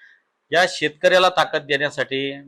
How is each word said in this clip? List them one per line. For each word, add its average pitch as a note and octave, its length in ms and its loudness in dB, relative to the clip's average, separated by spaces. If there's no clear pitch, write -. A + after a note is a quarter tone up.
या E3+ 160 2
शेतकऱ्याला F3+ 640 2
ताकद D#3+ 320 0
देण्यासाठी C#3 880 -4